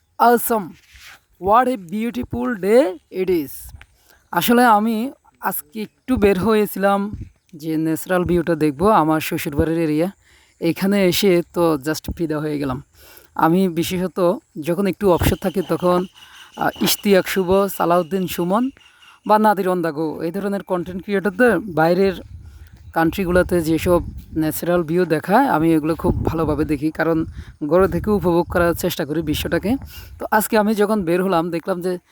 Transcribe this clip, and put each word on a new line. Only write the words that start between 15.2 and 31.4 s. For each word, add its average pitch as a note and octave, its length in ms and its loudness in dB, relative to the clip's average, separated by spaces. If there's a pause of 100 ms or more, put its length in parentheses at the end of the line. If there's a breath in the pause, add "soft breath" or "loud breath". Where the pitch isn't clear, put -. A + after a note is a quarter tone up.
থাকি F#3+ 280 -4
তখন, F3+ 300 0 (580 loud breath)
আহ, - 280 -2
ইশতিয়াক F#3+ 420 2
শুভ, F#3 220 -2 (280)
সালাউদ্দিন F3 500 0
সুমন F3+ 360 -2 (640 soft breath)
বা G#3 120 4
নাদির G#3 360 2
on F3+ 120 -2
the E3 120 -2
go D#3+ 80 -2 (200)
এই F3 60 -4
ধরনের G3 320 -6
কনটেন্ট F3+ 400 -6
ক্রিয়েটরদের G3+ 500 2 (260)
বাইরের F3+ 360 4 (800 soft breath)
কান্ট্রিগুলোতে F3 680 2
যেসব E3 400 2 (360)
ন্যাচারাল E3 460 0
ভিউ E3 220 0
দেখায় F3+ 420 2
আমি E3 260 2
এগুলো D#3 220 2
খুব F3 180 0 (160)
ভালোভাবে D#3 360 -2
দেখি, D3+ 260 -2
কারণ D#3+ 260 0 (460 loud breath)
ঘরে F3 240 2
থেকে E3+ 220 -4
উপভোগ F3 440 0
করার E3+ 200 2 (100)
চেষ্টা F3+ 220 -4
করি D3+ 160 -4
বিশ্বটাকে। D#3 500 -4 (480 loud breath)
তো - 120 -10
আজকে A3 260 0
আমি G#3 140 2 (100)
যখন G#3 160 0 (100)
বের E3+ 180 2
হলাম F3 200 0 (100)